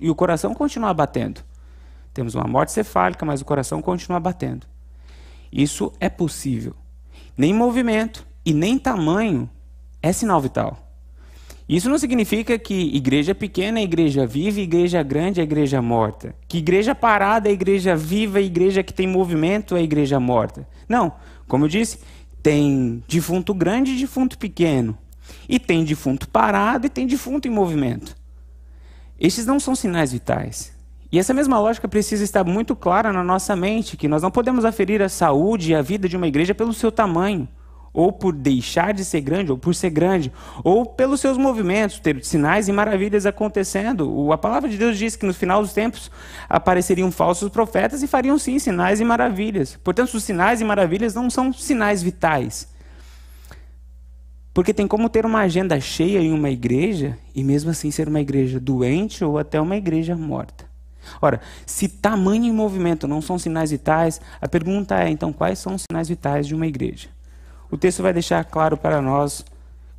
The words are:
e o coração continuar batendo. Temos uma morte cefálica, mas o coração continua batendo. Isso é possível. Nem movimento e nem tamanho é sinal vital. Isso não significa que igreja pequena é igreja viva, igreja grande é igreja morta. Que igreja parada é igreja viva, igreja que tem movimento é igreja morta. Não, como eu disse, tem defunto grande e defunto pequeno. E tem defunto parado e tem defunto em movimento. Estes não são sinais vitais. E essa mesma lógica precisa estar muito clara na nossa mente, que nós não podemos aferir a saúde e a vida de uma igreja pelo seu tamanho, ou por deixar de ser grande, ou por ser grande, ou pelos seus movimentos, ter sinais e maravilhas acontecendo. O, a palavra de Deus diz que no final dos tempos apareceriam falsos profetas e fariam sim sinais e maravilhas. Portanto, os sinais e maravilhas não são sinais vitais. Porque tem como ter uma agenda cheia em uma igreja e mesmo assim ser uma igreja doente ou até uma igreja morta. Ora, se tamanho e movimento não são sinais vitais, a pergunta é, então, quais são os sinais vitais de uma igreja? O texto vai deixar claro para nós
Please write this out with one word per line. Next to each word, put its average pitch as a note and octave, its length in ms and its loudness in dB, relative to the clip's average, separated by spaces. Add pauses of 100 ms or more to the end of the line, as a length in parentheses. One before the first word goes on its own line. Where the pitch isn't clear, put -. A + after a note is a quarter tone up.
e E3 80 0
o D#3 60 2
coração F3 380 0
continuar A#3 400 -2
batendo. C3 480 -2 (720)
Temos A#2 220 -6
uma B2+ 120 -2
morte C3 240 2
cefálica, F#3 540 0
mas C#3+ 160 -2
o - 40 -12
coração D3 360 -2
continua F3+ 380 -4
batendo. C#3 460 -6 (840)
Isso C#3+ 480 -2
é F#3 100 0
possível. B2+ 680 -4 (640)
Nem D3 160 4
movimento A3+ 720 0 (200)
e E3 80 2
nem F#3 240 2
tamanho F#3+ 720 0 (520)
é E3 120 2
sinal F#3+ 260 2
vital. A#2 400 -2 (880)
Isso F3 220 2
não D4 80 2
significa A#3 600 0
que F#3 360 -2
igreja C#3+ 380 2
pequena G3 460 -2
é G#3+ 40 0
igreja D#3+ 440 2
viva, F3 320 -2
igreja F3 420 2
grande D#3 380 -2
é E3+ 40 2
igreja D3 380 2
morta. A#2 540 0 (120)
Que E3+ 100 -4
igreja F#3 360 2
parada G#3 560 2
é G3+ 40 4
igreja F#3 420 2
viva, F#3+ 460 0
igreja F#3+ 420 2
que F3+ 100 -10
tem F#3+ 140 0
movimento F#3 680 0
é F3 60 2
igreja D3 380 2
morta. B2 480 0 (220)
Não, G#3+ 240 2 (340)
como C3+ 180 2
eu D3+ 40 0
disse, G#3+ 300 -2 (440)
tem C#3 640 2
defunto F3 460 -2
grande G#3+ 400 0
e B3+ 40 -2
defunto C4 400 -2
pequeno. C#3+ 600 0 (500)
E B3+ 100 0
tem E3 280 0
defunto C#3+ 420 -4
parado A3 580 2
e C#4 40 0
tem B3+ 180 -2
defunto C4+ 400 -4
em B3 40 -2
movimento. D3+ 640 -2 (1000)
Estes G3 280 0
não C4+ 140 2
são C4+ 140 -2
sinais E3+ 380 0
vitais. - 600 -4 (360)
E D#3 80 2
essa F#3+ 160 2
mesma C4+ 260 2
lógica A3 280 0
precisa G#3 360 0
estar G3+ 200 0
muito G#3 320 0
clara G3+ 380 0
na F#3 100 0
nossa F#3+ 320 0
mente, G3+ 400 -2
que D3+ 120 -4
nós D3+ 140 2
não F#3 100 0
podemos B3 340 2
aferir G#3+ 360 2
a G3 60 2
saúde E3+ 640 2
e D#3+ 40 6
a D3+ 60 4
vida F#3 280 -2
de F3+ 80 -2
uma F3+ 100 0
igreja D#3+ 280 2
pelo A3+ 180 -2
seu A3 180 0
tamanho, F#3 560 0 (460)
ou F3 180 4
por F#3 220 -2
deixar C#3+ 600 0
de F#3+ 100 -6
ser D#3+ 160 -2
grande, D#3+ 300 -2
ou C3 80 0
por E3 160 0
ser F3+ 160 -2
grande, D#3+ 420 0 (300)
ou G3 200 4
pelos C4 380 0
seus C4+ 160 2
movimentos, A3 600 0
ter C#3+ 260 -2
sinais E3+ 420 2
e G3 40 0
maravilhas G3+ 560 0
acontecendo. G3+ 840 -2
O, C#3+ 220 2
a D#3 60 4
palavra B3+ 280 0
de G#3+ 80 -4
Deus A3 220 0
diz A3 180 -4
que - 120 -4
no F3+ 80 0
final G3 260 2
dos G3+ 100 -4
tempos - 380 -4 (400)
apareceriam F3+ 640 2
falsos F3 380 0
profetas A3+ 520 0
e C#4 60 -2
fariam C4+ 320 2
sim B3+ 180 -2
sinais F#3+ 420 0
e A3+ 60 0
maravilhas. G#3+ 800 0
Portanto, A#3 320 0
os G#3+ 80 -2
sinais G#3 380 2
e - 20 0
maravilhas G3+ 500 0
não B3 160 -2
são C4 240 0
sinais G#3+ 480 0
vitais. D#3 680 -2 (1800)
Porque F3+ 220 2
tem G3+ 140 2
como A3 220 2
ter A3 180 2
uma A3 140 2
agenda F3+ 380 2
cheia F3 400 0
em D#3+ 140 2
uma D3+ 160 2
igreja C3 640 0 (200)
e C3+ 80 -2
mesmo C#3+ 260 2
assim D3+ 220 -4
ser D#3 160 -2
uma D3+ 140 0
igreja C3+ 380 0
doente C3+ 640 0
ou D3+ 140 0
até D3+ 240 0
uma E3+ 140 0
igreja E3+ 420 -2
morta. C#3+ 480 -8 (560)
Ora, A#2+ 200 2 (240)
se - 240 -4
tamanho G#3 560 2
e A#3 60 2
movimento F#3+ 580 0
não D3+ 120 -2
são F3+ 160 -4
sinais D#3+ 340 -2
vitais, D#3 500 0 (180)
a - 80 -6
pergunta F#3 560 0
é, - 60 2
então, D#3 240 -2
quais F3+ 260 -2
são F#3+ 160 -6
os F#3+ 80 -8
sinais E3 240 -6
vitais D3 400 -2
de D3+ 80 -4
uma D#3+ 100 -2
igreja? - 440 -6 (600)
O - 60 -4
texto F3+ 260 0
vai F#3 120 2
deixar E3+ 320 0
claro D#3 320 0
para D#3 240 0
nós C#3+ 420 0 (560)